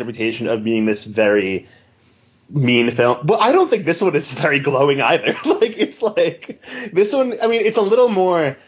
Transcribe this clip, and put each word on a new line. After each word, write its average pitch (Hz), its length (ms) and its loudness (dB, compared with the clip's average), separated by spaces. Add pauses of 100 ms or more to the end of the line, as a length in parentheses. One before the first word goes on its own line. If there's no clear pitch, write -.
reputation 113 440 -4
of 110 160 -2
being 110 220 0
this 107 180 -2
very 104 640 0 (800)
mean 120 420 2
film. 120 340 2
But 214 160 2
I 233 120 4
don't 370 160 2
think 214 160 0
this 165 180 -2
one 165 140 0
is - 160 -4
very 143 260 -2
glowing 139 420 0
either. 120 400 0
<laughs> - 40 -12
Like, 349 340 0
it's - 240 -4
like, - 600 -4 (300)
this 208 200 2
one, 254 300 0
I 226 40 0
mean, 233 180 0
it's 220 120 -2
a 220 60 2
little 240 260 4
more, 180 480 0 (120)